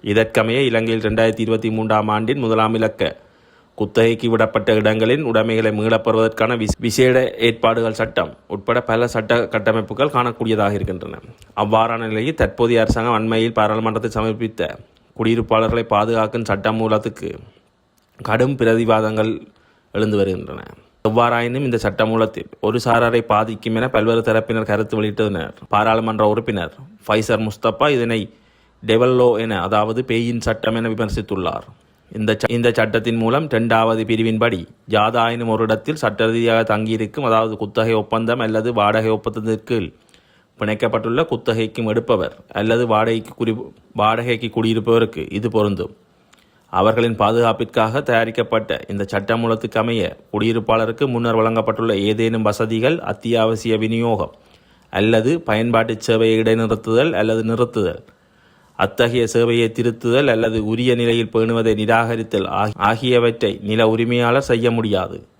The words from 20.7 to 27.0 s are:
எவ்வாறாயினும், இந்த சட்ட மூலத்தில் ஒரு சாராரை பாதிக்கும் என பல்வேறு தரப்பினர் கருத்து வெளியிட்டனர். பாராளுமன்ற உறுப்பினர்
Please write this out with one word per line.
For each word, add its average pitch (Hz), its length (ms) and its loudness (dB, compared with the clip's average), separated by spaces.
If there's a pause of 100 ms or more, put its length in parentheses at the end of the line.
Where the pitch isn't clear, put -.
எவ்வாறாயினும், 120 540 0
இந்த 120 140 0
சட்ட 110 280 0
மூலத்தில் 113 440 -2 (100)
ஒரு 107 260 0
சாராரை 117 360 2
பாதிக்கும் 110 540 -2
என 123 140 -2
பல்வேறு 113 320 2
தரப்பினர் 110 440 0
கருத்து 107 360 -2
வெளியிட்டனர். 104 520 -2 (160)
பாராளுமன்ற 110 580 2
உறுப்பினர் 107 440 -2 (360)